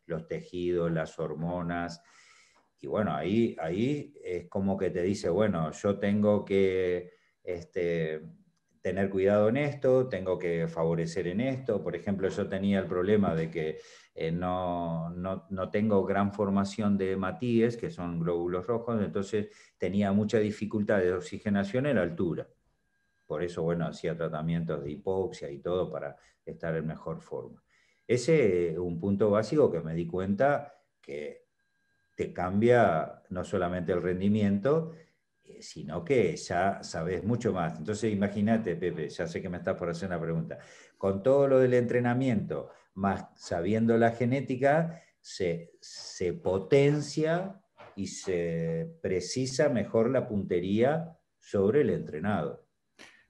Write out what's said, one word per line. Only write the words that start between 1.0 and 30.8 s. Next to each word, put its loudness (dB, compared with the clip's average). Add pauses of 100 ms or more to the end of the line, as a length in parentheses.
hormonas. -6 (800)
Y -14
bueno, 0
ahí, 0
ahí -2
es -6
como -2
que 0
te -2
dice, 0
bueno, 2
yo 0
tengo 2
que, 2 (320)
este, -4 (580)
tener 0
cuidado 4
en 2
esto, 2
tengo -2
que 0
favorecer -2
en -2
esto. -2
Por -4
ejemplo, -2
yo -4
tenía 0
el 0
problema 2
de -2
que, -4 (340)
eh, -4
no, -2
no, -6
no -4
tengo 4
gran 0
formación 0
de 0
hematíes, 2
que -6
son -6
glóbulos 0
rojos, 0
entonces -2 (280)
tenía 0
mucha 4
dificultad 0
de 2
oxigenación 0
en 2
la 4
altura. -2 (800)
Por -4
eso, -4
bueno, 0
hacía -6
tratamientos -2
de -8
hipoxia -4
y -12
todo -2
para -8 (280)
estar -6
en -4
mejor -8
forma. -12 (440)
Ese 4
es -4
un -4
punto 4
básico 4
que -2
me -6
di -2
cuenta 0 (260)